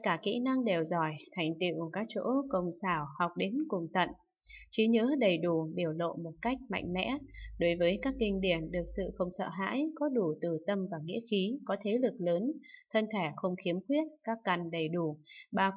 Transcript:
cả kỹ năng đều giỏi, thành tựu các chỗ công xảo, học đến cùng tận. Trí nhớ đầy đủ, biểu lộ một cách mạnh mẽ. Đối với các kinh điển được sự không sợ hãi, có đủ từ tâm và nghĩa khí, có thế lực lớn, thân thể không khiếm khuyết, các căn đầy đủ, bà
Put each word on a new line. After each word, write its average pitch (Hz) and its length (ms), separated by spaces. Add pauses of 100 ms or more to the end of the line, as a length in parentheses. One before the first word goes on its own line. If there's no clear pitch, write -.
cả 175 180
kỹ 208 180
năng 262 240
đều 180 200
giỏi, 160 300 (220)
thành 165 240
tựu 165 340
các 208 160
chỗ - 140 (260)
công 180 220 (100)
xảo, 170 240 (140)
học 175 180
đến 190 160 (140)
cùng 175 260
tận. 180 160 (600)
Trí 220 180
nhớ 226 220 (100)
đầy 190 180
đủ, 160 380
biểu 175 160
lộ 165 240
một 165 160 (100)
cách 254 160 (120)
mạnh 180 240
mẽ. 202 240 (420)
Đối 170 200
với 175 220
các 269 180
kinh 202 220
điển 165 300
được 175 120 (140)
sự 202 60 (120)
không 180 160
sợ 180 180
hãi, 208 460
có 294 140
đủ 202 320
từ 170 160 (100)
tâm 196 240
và 170 120
nghĩa 180 160 (120)
khí, 208 340
có 226 160
thế 214 200
lực 220 180
lớn, 180 320 (420)
thân 220 200
thể 185 220
không 185 200 (100)
khiếm 170 100 (120)
khuyết, 294 160 (200)
các 226 200
căn 175 280
đầy 165 160
đủ, 160 300 (340)
bà 196 260